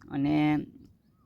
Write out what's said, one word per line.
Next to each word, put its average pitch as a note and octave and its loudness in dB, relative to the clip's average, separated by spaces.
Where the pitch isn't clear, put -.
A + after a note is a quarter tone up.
અને D3 0